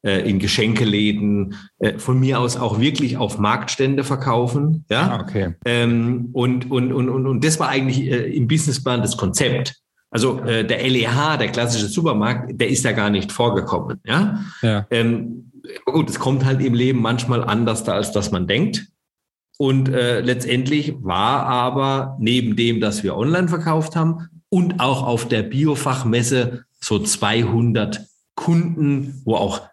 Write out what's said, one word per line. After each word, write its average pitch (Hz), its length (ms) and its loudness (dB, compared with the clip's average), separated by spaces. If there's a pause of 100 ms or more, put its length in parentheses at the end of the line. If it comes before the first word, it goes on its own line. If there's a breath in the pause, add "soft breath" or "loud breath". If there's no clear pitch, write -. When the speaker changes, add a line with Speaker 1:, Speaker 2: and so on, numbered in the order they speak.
Speaker 1:
äh, 98 260 0
in 98 100 2
Geschenkeläden, 104 1160 0 (240 loud breath)
äh, 104 200 -2
von 127 220 0
mir 131 200 2
aus 123 160 -2
auch 107 240 -2
wirklich 139 360 0
auf - 220 -4
Marktstände 131 640 0
verkaufen, 135 880 0
ja? 139 180 2
Speaker 2:
Ah, 117 120 -2
okay. 90 340 -2 (100)
Speaker 1:
Ähm, 120 680 0
und, 127 380 0
und, 127 220 0
und, 127 160 0
und, 131 180 0
und 127 180 0
das 156 160 2
war 135 80 0
eigentlich, 131 420 0
äh, - 260 0
im 120 120 2
Businessplan 131 540 0
das 101 140 -2
Konzept. 127 600 0 (340)
Also, 123 300 0
äh, 113 240 0
der 117 200 -2
L 131 120 2
E 113 120 2
H, 147 280 2
der 110 120 0
klassische 117 380 0
Supermarkt, 117 720 0
der 113 80 2
ist - 160 0
ja 117 80 2
gar 104 180 0
nicht 98 220 0
vorgekommen, 101 760 -2
ja? 196 340 0 (220 loud breath)
Speaker 2:
Ja. 104 280 0
Speaker 1:
Ähm, 117 600 -2 (340)
aber 143 120 0
gut, 156 140 2
es - 80 -6
kommt 131 260 0
halt 135 180 2
im 123 120 2
Leben 123 280 2
manchmal 120 400 0
anders 110 400 0
da, 92 120 -2
als 104 180 -2
dass 101 180 -2
man 90 160 -2
denkt. 131 400 0 (720)
Und, 135 300 2
äh, 123 320 2
letztendlich 127 800 0
war 110 460 0
aber 131 760 -2
neben 113 360 2
dem, 117 240 2
dass 104 220 -2
wir 95 140 -2
online 165 320 2
verkauft 160 480 -2
haben 165 320 0 (220)
und 175 300 2
auch 131 220 2
auf 120 260 0
der 110 140 2
Biofachmesse 127 1200 0 (140)
so - 200 -2
zweihundert 117 1040 0 (340)
Kunden, 156 880 0
wo - 100 2
auch - 280 -2 (100)